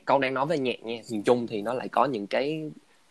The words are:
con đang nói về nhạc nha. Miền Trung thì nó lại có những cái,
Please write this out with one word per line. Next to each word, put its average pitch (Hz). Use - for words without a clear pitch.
con 135
đang 131
nói 131
về 160
nhạc 123
nha. 113
Miền 104
Trung 123
thì 110
nó 113
lại 120
có 117
những 107
cái, 151